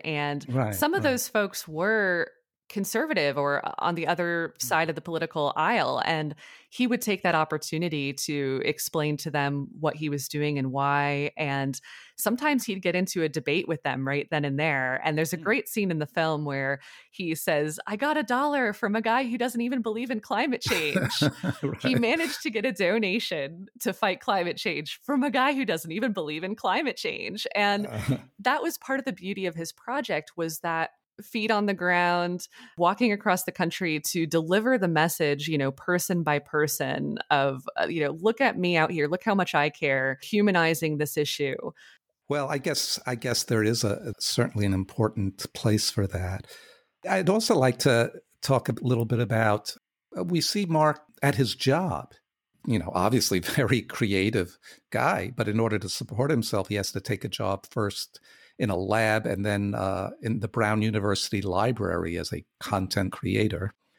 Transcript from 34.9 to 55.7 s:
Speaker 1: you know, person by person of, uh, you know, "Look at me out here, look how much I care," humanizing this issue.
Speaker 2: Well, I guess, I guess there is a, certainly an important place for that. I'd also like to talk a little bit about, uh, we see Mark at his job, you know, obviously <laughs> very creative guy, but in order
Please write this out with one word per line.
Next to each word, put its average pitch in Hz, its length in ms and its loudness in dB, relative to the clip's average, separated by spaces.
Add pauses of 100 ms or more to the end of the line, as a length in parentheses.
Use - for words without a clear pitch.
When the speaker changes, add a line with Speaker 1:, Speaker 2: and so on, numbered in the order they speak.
Speaker 1:
you 156 100 0
know, 139 140 0
person 175 520 0
by 147 160 2
person 147 800 -2 (140)
of, 139 380 2 (120)
uh, 87 60 2
you 160 160 -2
know, 143 160 0
"Look 220 220 2
at 254 180 2
me 175 160 2
out 160 160 4
here, 151 160 0
look 175 160 -2
how 220 100 2
much 190 220 2
I 151 140 4
care," 135 520 0
humanizing 165 760 2
this 147 180 -2
issue. 143 400 -2 (720)
Speaker 2:
Well, 139 220 -2
I 151 80 -2
guess, - 480 -2
I 127 100 -2
guess 117 280 0
there 110 200 4
is 117 220 2
a, 104 340 -2
certainly - 460 0
an 98 80 4
important 98 800 0
place 107 360 2
for 101 180 0
that. 90 400 -6 (640)
I'd 185 200 2
also 220 260 4
like 131 240 4
to 117 320 4 (300)
talk 131 260 2
a 117 140 0
little 120 240 2
bit 113 140 0
about, 110 580 2 (400)
uh, 185 80 -2
we 175 160 0
see 202 240 0
Mark 151 360 2 (220)
at 139 120 4
his 123 200 0
job, 139 580 0 (540)
you 110 100 2
know, 85 160 -4
obviously 101 460 4
<laughs> - 220 -4
very 117 200 4
creative 98 760 0 (320)
guy, 123 440 0
but 117 140 -2
in 107 140 2
order 110 180 2